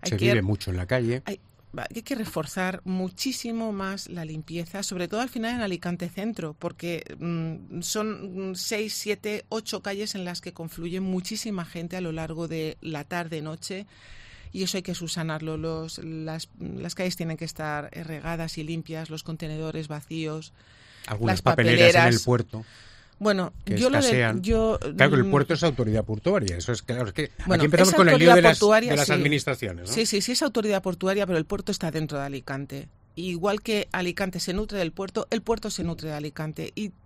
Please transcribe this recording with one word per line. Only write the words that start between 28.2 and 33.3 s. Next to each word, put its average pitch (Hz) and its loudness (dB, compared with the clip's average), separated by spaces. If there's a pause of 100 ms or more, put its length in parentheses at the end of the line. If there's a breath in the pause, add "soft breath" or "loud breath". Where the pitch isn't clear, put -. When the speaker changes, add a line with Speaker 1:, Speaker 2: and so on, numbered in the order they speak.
Speaker 1:
autoridad 175 12
Speaker 2:
de 180 10
las, 165 8
Speaker 1:
portuaria, 214 6
Speaker 2:
de 143 4
las 139 4
Speaker 1:
sí. 151 2
Speaker 2:
administraciones, 127 0
¿no? 113 -4
Speaker 1:
Sí, 226 2
sí, 208 0
sí, 233 -2
es - 0
autoridad 214 0
portuaria, 190 0
pero 180 0
el 160 -2
puerto 202 -4
está 185 -2
dentro 151 -4
de 139 -4
Alicante. 139 -8 (260)
Igual 185 -2